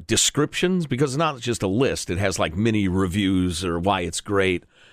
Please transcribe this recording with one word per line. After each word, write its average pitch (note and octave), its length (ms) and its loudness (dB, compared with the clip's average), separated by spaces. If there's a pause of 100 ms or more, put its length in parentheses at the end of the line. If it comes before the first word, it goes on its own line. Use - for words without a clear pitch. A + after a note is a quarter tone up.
descriptions, D#3 800 0
because C3 280 0
it's C#3+ 40 -4
not D3+ 220 -2
just A#2 240 -2
a - 20 2
list. G2 420 0
It F2+ 100 -4
has, F#2+ 200 -2
like, E2 180 -2
mini G#2+ 300 2
reviews F#2 800 0
or E2+ 160 -2
why F#2+ 220 2
it's F2 180 -6
great. F#2+ 420 0 (300)